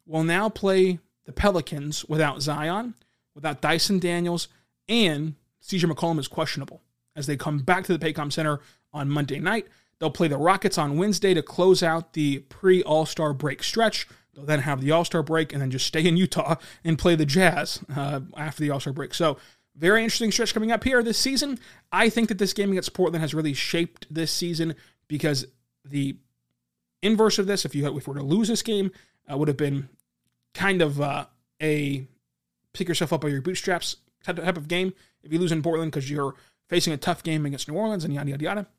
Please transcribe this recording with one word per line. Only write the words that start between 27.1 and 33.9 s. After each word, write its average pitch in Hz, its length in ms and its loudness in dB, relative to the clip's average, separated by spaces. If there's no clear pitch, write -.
of 196 80 2
this, 196 200 -2
if 147 100 -6
you, 143 100 0
if 139 120 -8
we 139 60 -8
were 143 60 -8
to 139 60 -6
lose 190 220 2
this 226 160 0
game, 196 280 0
uh, 139 60 -4
would 151 100 0
have 139 100 0
been 139 320 -2
kind 190 280 2
of, 143 180 0
uh, 143 260 -4
a 143 460 -2
pick 185 140 -6
yourself 170 260 -2
up 151 80 0
by 151 60 -2
your 139 140 -2
bootstraps 180 560 -4